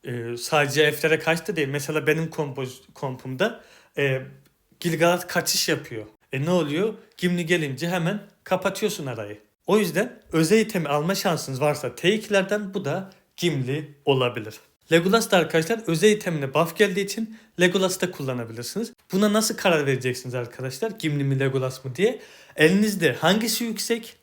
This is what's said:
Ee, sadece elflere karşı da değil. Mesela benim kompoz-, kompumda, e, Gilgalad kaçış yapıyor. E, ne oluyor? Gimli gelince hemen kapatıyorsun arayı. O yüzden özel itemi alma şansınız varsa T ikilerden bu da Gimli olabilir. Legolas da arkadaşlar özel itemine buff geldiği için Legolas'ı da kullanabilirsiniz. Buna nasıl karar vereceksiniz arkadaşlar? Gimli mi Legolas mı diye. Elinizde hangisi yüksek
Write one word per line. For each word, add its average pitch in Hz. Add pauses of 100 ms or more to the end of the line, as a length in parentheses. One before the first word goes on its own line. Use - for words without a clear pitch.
Ee, 120
sadece 147
elflere 151
karşı 165
da 180
değil. 143
Mesela 147
benim 160
kompoz-, 135
kompumda, 131 (340)
e, 135 (580)
Gilgalad 170
kaçış -
yapıyor. 120 (280)
E, 139
ne 170
oluyor? 175 (220)
Gimli 175
gelince 156
hemen 156 (220)
kapatıyorsun 190
arayı. 107 (280)
O 202
yüzden 190 (120)
özel 160
itemi 190
alma 151
şansınız 147
varsa 139
T 185
ikilerden 202
bu 196
da 180 (260)
Gimli 143 (100)
olabilir. 123 (380)
Legolas 196
da 196
arkadaşlar 165
özel 165
itemine 156
buff 160
geldiği 196
için - (220)
Legolas'ı 180
da 180
kullanabilirsiniz. 123 (200)
Buna 202
nasıl 220
karar 160
vereceksiniz 127
arkadaşlar? 127
Gimli 147
mi 135
Legolas 131
mı 127
diye. 220 (360)
Elinizde 180
hangisi 220
yüksek 233